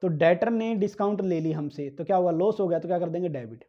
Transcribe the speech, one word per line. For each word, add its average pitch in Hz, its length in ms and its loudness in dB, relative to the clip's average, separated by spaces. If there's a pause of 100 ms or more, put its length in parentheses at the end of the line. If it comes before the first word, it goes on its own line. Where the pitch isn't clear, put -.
तो 185 60 0
डेटर 170 420 4
ने 226 260 0
डिस्काउंट 202 460 0
ले 180 180 0
ली 160 120 0
हमसे, 147 380 -6
तो 143 160 -10
क्या 185 120 2
हुआ? 180 140 4
लॉस 208 280 2
हो 190 80 2
गया, 165 120 2
तो 170 80 -10
क्या 175 120 0
कर 170 100 -4
देंगे? 175 200 -4
डेबिट। 117 400 -10